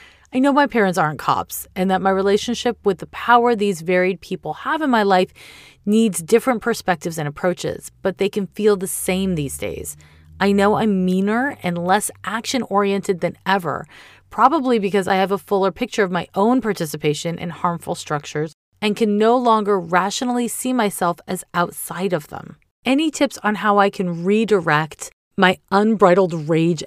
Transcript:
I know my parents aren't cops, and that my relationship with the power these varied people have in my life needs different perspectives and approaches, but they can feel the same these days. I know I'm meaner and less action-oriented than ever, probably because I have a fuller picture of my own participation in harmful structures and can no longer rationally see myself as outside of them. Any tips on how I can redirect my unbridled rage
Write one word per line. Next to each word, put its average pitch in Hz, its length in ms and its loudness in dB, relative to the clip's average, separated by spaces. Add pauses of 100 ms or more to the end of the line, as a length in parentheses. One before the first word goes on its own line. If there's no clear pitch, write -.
(340)
I 254 60 0
know 277 120 4
my 285 160 4
parents 196 300 0
aren't 156 220 0
cops, - 540 -4
and 190 160 -2
that 185 120 0
my 190 80 2
relationship 202 720 0
with 190 140 0
the - 100 -14
power 240 480 2
these 202 240 -2
varied 180 400 0
people 156 340 -10
have 302 280 -4
in 294 80 0
my 226 120 4
life 196 300 4 (540)
needs 208 360 2
different 220 400 2
perspectives 175 560 -4
and 147 120 -4
approaches, - 640 -4 (100)
but 190 160 -4
they 196 100 0
can 196 200 -4
feel 208 280 2
the 185 120 -4
same 185 480 -4
these 143 220 -6
days. - 380 -10 (420)
I 196 140 2
know 202 240 4
I'm 190 300 0
meaner 196 580 0
and 175 140 -4
less 185 340 0 (140)
action-oriented 202 960 -2
than 175 240 -4
ever, 170 420 -2 (420)
probably 254 500 2
because 196 280 0
I 196 80 2
have 190 160 2
a 196 60 2
fuller 196 340 0
picture - 320 -2
of 180 80 0
my 175 240 -4
own 233 240 4
participation 165 800 -4
in 175 100 -8
harmful 170 460 -4
structures 151 580 -6 (280)
and 208 160 0
can 208 200 2
no 226 200 4
longer 220 420 2
rationally 208 720 -2
see - 240 -4
myself 202 520 -2
as 190 280 -8
outside 175 580 -4
of 156 160 -2
them. - 300 -16 (260)
Any 294 260 0
tips - 340 -2
on 208 120 0
how 202 220 0
I 202 120 4
can 175 360 -4
redirect 180 840 0 (300)
my 185 200 4 (100)
unbridled 185 800 4
rage 165 380 2